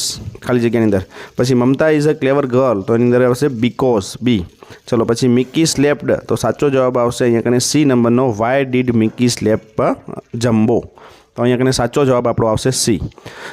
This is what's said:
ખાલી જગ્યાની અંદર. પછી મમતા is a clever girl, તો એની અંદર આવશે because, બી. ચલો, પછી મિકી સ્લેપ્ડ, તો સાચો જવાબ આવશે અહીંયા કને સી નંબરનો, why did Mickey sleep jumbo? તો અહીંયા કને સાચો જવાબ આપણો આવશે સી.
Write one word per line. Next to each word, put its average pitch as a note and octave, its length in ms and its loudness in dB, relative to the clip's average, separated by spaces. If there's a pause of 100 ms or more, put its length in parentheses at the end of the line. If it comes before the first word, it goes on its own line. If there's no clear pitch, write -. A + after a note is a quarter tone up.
(460)
ખાલી B2 140 0
જગ્યાની A2+ 240 2
અંદર. G2 160 2 (380)
પછી B2+ 160 0
મમતા C3 360 2
is D3+ 120 2
a D3+ 100 2
clever C#3 340 0
girl, A#2+ 400 0
તો A#2 80 0
એની A#2 100 2
અંદર B2 200 2
આવશે B2 220 0
because, A#2+ 760 -2
બી. A2+ 220 0 (440)
ચલો, A2+ 160 0
પછી A#2 240 0
મિકી B2+ 380 2
સ્લેપ્ડ, C#3 460 0
તો - 220 -2
સાચો A#2+ 360 -2
જવાબ B2+ 280 0
આવશે A#2+ 260 0
અહીંયા A#2 160 2
કને A#2+ 180 0
સી D3 260 0
નંબરનો, A#2+ 560 2
why B2+ 340 -2
did B2+ 220 0
Mickey A2 320 2
sleep A#2+ 680 -2 (520)
jumbo? A2 340 2 (560)
તો A#2 60 -4
અહીંયા B2 160 2
કને C3 120 0
સાચો B2+ 340 0
જવાબ B2 240 2
આપણો A2+ 180 0
આવશે A2 240 0
સી. A2 300 -2 (520)